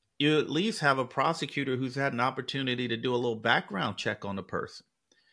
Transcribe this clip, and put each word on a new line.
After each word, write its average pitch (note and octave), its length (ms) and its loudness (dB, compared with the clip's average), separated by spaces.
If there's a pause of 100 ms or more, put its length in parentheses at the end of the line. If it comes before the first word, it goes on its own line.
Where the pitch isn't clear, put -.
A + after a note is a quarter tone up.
(200)
you D3+ 180 6
at C3+ 140 2
least F#3 300 0
have C#3 180 4
a B2+ 60 2
prosecutor C#3+ 680 0
who's B2+ 200 -2
had C#3 180 0
an A#2+ 60 -2
opportunity B2+ 680 -2
to A#2 100 -2
do B2 180 0
a - 20 4
little A#2+ 180 0
background B2 640 0
check - 260 -4
on G2 120 -6
the G2 80 -6
person. - 420 -6 (460)